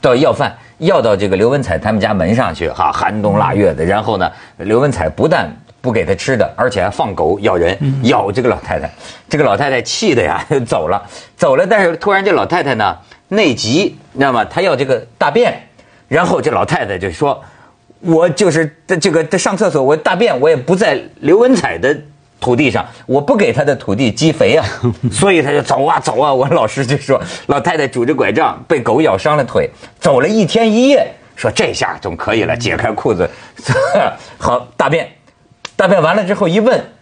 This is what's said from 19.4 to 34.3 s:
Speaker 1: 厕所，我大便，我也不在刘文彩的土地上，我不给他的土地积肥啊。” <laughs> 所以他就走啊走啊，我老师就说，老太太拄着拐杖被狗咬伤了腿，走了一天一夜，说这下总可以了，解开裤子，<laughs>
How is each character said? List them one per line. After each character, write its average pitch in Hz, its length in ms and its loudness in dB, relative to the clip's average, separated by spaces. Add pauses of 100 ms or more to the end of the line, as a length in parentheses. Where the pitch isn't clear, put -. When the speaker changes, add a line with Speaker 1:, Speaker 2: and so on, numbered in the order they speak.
Speaker 1:
厕 190 140 0
所， 143 120 0
我 143 140 4
大 170 180 0
便， 180 240 0
我 143 120 4
也 160 40 4
不 147 220 0
在 175 240 0 (200)
刘 170 180 4
文 247 180 4
彩 113 220 -4
的 131 180 0 (440)
土 123 160 0
地 139 120 2
上， 107 160 -2 (220)
我 131 140 2
不 269 160 0
给 180 160 2
他 143 100 0
的 143 140 2
土 - 180 -4
地 117 160 0
积 151 220 0
肥 123 240 2
啊。” 160 100 2 (320)
<laughs> - 140 -4
所 196 200 2
以 170 80 4
他 139 120 0
就 143 100 0
走 135 220 0
啊 160 160 0
走 123 200 -2
啊， 143 140 2
我 131 140 2
老 143 180 2
师 139 180 -2
就 131 120 0
说， 139 240 0 (260)
老 143 140 0
太 165 160 -2
太 147 100 0
拄 123 180 -2
着 135 80 0
拐 123 200 0
杖 127 340 0
被 151 140 2
狗 117 200 0
咬 131 160 2
伤 151 200 0
了 143 80 0
腿， - 260 -2 (300)
走 139 200 2
了 147 80 0
一 214 160 2
天 226 260 2
一 240 180 4
夜， 277 180 4 (300)
说 - 140 -2
这 170 220 -2
下 - 280 -4
总 87 160 -8
可 104 180 -2
以 110 80 2
了， 82 140 0
解 110 200 -2
开 113 140 -2
裤 110 240 -2
子， 87 160 -2 (520)
<laughs> 539 540 -2